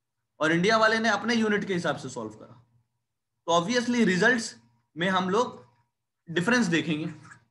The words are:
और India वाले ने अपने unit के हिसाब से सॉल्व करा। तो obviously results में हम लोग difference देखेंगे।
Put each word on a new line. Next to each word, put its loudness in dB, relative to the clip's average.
और 0
India 2
वाले 4
ने 0
अपने -2
unit 0
के -4
हिसाब -2
से -12
सॉल्व -12
करा। -20
तो 4
obviously 0
results 2
में 0
हम 0
लोग -2
difference 2
देखेंगे। -2